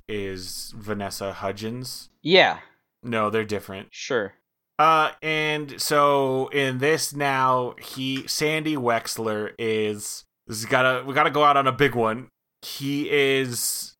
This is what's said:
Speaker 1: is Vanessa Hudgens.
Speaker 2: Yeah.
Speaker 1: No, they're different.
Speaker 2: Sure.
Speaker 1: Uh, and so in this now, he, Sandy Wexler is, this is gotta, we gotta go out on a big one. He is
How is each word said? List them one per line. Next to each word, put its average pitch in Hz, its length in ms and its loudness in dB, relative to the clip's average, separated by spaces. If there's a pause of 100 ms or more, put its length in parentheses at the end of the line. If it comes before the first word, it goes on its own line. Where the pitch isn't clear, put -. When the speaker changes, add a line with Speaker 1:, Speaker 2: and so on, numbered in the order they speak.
Speaker 1:
is 95 680 -8
Vanessa 101 560 -6
Hudgens. 110 760 -8 (120)
Speaker 2:
Yeah. 143 380 6 (440)
Speaker 1:
No, 110 260 0
they're 110 140 0
different. 101 480 -8
Speaker 2:
Sure. 110 420 -4 (460)
Speaker 1:
Uh, 156 320 4 (100)
and 151 600 -2
so 139 720 2
in 135 240 0
this 143 360 0
now, 131 680 2
he, 135 460 -6
Sandy 156 500 0
Wexler 113 800 -2
is, 107 680 -2 (240)
this 110 120 -6
is 113 60 -6
gotta, 127 400 2
we 135 80 -6
gotta 160 180 4
go 147 120 4
out 143 140 8
on 135 100 4
a 131 60 2
big 131 220 2
one. 117 340 0 (320)
He 143 480 -6
is 135 920 0